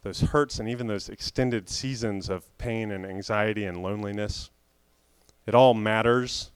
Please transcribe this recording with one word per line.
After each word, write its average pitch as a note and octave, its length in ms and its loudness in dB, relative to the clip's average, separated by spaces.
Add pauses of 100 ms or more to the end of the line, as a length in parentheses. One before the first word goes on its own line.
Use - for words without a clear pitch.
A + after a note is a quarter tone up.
those F#2+ 180 -4
hurts - 380 2
and A2 100 -4
even A#2+ 180 -4
those G2+ 220 -4
extended A#2 600 -2
seasons A2 600 -4
of F#2 280 -6
pain A2+ 340 -4
and F#2+ 140 -6
anxiety G#2 600 0
and F2+ 180 -4
loneliness. G#2 680 -4 (920)
It A2+ 100 2
all B2+ 180 10
matters. A2+ 840 0